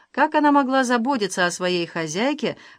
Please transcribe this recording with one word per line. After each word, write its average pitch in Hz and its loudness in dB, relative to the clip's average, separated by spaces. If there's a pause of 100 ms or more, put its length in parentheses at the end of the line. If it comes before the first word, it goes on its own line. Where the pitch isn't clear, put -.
(100)
как 302 0
она 302 4
могла 269 2
заботиться 233 0
о 175 0
своей 180 -2
хозяйке, 180 -4 (200)